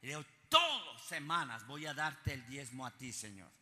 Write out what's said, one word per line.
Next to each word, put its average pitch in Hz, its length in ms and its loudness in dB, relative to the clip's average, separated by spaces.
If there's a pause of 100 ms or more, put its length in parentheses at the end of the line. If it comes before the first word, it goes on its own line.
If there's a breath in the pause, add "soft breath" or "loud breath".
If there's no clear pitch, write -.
Y 123 40 -8
digo, 147 180 -2 (240)
"Todas 320 600 4
semanas 147 580 2
voy 151 200 -4
a 147 80 -2
darte 147 400 0
el 123 120 -8
diezmo 131 400 -6
a 120 60 -6
ti, 127 200 -8
Señor". 98 380 -8 (120)